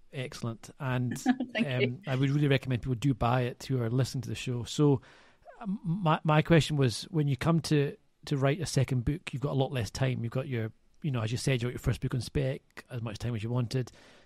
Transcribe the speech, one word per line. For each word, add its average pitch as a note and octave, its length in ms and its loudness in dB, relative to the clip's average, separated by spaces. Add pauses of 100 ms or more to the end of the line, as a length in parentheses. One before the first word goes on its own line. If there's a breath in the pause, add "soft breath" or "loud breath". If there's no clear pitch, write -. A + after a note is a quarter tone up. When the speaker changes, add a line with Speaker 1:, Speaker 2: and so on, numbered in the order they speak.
(120)
Speaker 1:
excellent, B2+ 640 -8
and B2+ 400 -2
Speaker 2:
<laughs> - 360 0
Thank A3 140 0 (140)
you. B2 60 2
Speaker 1:
um, B2 180 -6
I C3 120 -2
would C#3 140 2
really D3 180 2
recommend B2+ 320 2
people C3 140 -2
do C3+ 180 2
buy A#2+ 300 2
it B2 200 -6
who B2+ 180 -2
are A2+ 80 -2
listening B2+ 340 0
to A2+ 60 -10
the A2 60 -4
show. A#2+ 300 -6
So, D3 340 4 (600 soft breath)
um, G#3 240 -4
my, E3+ 400 2
my D#3 160 4
question D3+ 340 4
was, C3+ 360 2
when D3+ 180 2
you C3+ 80 2
come E3 240 2
to, D3 340 2 (300)
to D3 100 -2
write C#3 240 2
a D3+ 60 -4
second B2+ 400 0
book, D3+ 160 -2 (100)
you've B2+ 100 -6
got D3 120 -2
a - 20 0
lot C3+ 160 2
less B2 180 -2
time. B2+ 320 -2
You've A#2 120 -4
got C3+ 160 -4
your, A2+ 200 -2 (320)
you D#3 100 -2
know, B2 100 0
as A2 100 -2
you A#2+ 60 -2
said, C3 240 2
you A#2+ 80 -2
wrote - 60 -8
your A2+ 40 -6
first - 220 -2
book B2+ 120 -2
on C3 60 0
spec, C3+ 400 -2 (320)
as B2 100 -6
much A2 180 -6
time B2 140 -4
as A2 80 -4
you A2+ 80 -6
wanted. B2 400 -2 (360 soft breath)